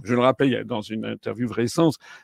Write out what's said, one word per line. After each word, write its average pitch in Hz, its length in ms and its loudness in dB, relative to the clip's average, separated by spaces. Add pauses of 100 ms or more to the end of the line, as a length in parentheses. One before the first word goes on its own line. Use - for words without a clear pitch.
Je 107 80 -2
le 123 80 2
rappelle, 131 260 4
il 127 60 2
y - 20 0
a, 110 80 -4
dans 110 160 -6
une 110 240 -8
interview 110 480 -6
récente, 120 440 2 (280)